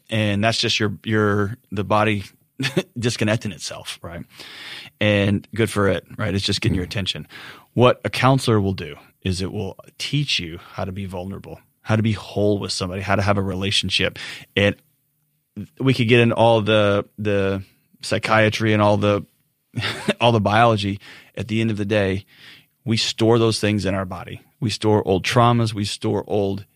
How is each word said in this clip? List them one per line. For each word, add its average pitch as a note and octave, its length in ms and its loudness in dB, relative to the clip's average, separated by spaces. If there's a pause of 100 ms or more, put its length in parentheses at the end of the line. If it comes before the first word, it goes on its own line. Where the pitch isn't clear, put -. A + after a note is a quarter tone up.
And G#2 340 0
that's A2+ 160 0
just A2+ 220 -2
your, G2+ 140 0 (100)
your, G#2 540 0 (120)
the G2 140 -4
body G#2 400 2 (340)
<laughs> C3+ 400 -4
disconnecting A#2 540 -2
itself, - 500 -12
right? E2+ 220 -14 (760)
And G2+ 540 2
good G#2 160 0
for G2+ 180 0
it, F2 160 -2 (120)
right? G2+ 180 -4
It's G2 120 -2
just G2+ 160 -2
getting F#2+ 140 0
your F2+ 80 -4
attention. F2+ 420 -6 (480)
What B2 320 4
a G2 40 -2
counselor B2+ 500 2
will G2 120 0
do D2+ 240 -8 (260)
is F#2 200 -2
it F#2 100 -6
will G2 240 -8 (220)
teach - 400 -2
you E2+ 220 -10 (120)
how F#2+ 140 -6
to F#2+ 60 -8
be G2 120 -8
vulnerable, F2+ 560 -10 (220)
how A2 140 2
to A2 60 2
be A2 100 2
whole G#2 460 0
with F#2+ 140 -6
somebody, F#2+ 300 -6
how G2 140 0
to G2+ 60 0
have G2+ 140 2
a G2 60 0
relationship. F#2+ 760 -2 (380)
And G2+ 200 4 (1040)
we C3 140 2
could A#2+ 140 0
get A#2+ 120 8
in A#2 120 4
all A2+ 280 4
the, G#2 440 2 (140)
the G2 440 0 (400)
psychiatry A2 720 2
and G#2+ 100 4
all G#2 140 4
the, G2+ 280 0 (500)
<laughs> - 460 -6
all A#2 120 6
the A2+ 80 4
biology. G2+ 600 2 (360)
At G2 120 -8
the A2 120 0
end A2+ 100 0
of G#2 60 -2
the G#2 80 -4
day, G2+ 420 0 (580)
we A2+ 120 0
store A#2 420 2
those A2+ 220 2
things G#2 240 0
in F#2+ 100 -2
our F#2+ 100 -4
body. F2+ 360 -12 (200)
We A2+ 100 -2
store G#2+ 360 2
old F#2 180 0
traumas. A#2+ 500 2
We G#2 100 -4
store G#2+ 420 -4
old G2+ 380 -2 (100)